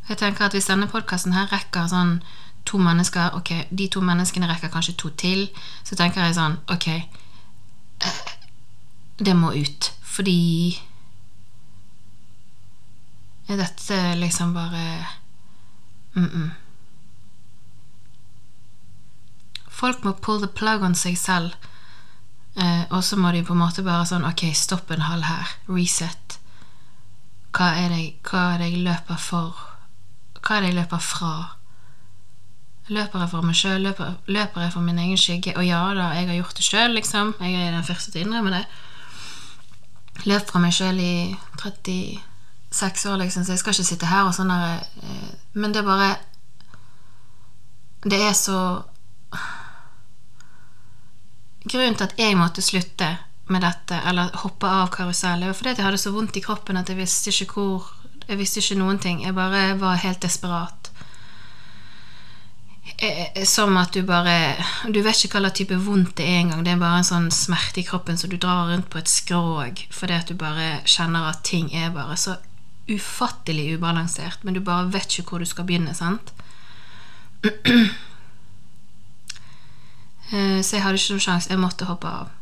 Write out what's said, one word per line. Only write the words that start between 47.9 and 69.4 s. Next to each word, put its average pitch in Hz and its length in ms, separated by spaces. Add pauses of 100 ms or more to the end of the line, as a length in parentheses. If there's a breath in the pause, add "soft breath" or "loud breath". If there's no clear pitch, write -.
det 190 160
er 208 160
så, 190 220 (3000 loud breath)
grunnen 247 320
til 196 80
at - 160
jeg 208 160
måtte 170 240
slutte 180 480 (400)
med 180 160
dette, 175 400
eller 180 240 (140)
hoppe 190 260
av 185 240
karusell, 180 480
det 185 80
var 190 80
fordi 254 160
at 202 80
jeg 196 80
hadde 196 140
så 202 100
vondt 214 240
i 196 80
kroppen 196 320
at 180 120
jeg 185 120
visste 185 320
ikke - 180
hvor, 190 400 (340)
jeg 202 140
visste 196 180
ikke 196 220
noen 190 180
ting. 175 240
Jeg 185 140
bare 190 420
var 185 240
helt 185 200
desperat. 175 680 (2000 loud breath)
Eh, 190 480
som 202 320
at 180 160
du 190 80
bare, 175 540 (340 loud breath)
du 208 140
vet 220 200
ikke - 180
hva 190 120
type 190 240
vondt 196 400
det 170 80
er 180 140
engang. 165 260
Det 180 80
er 175 60
bare 175 220
en 175 40
sånn 170 280
smerte - 480
i - 40
kroppen, 175 320
så 170 80
du 185 80
drar 180 380
rundt 180 180
på - 80
et - 120
skrog, 165 760 (100)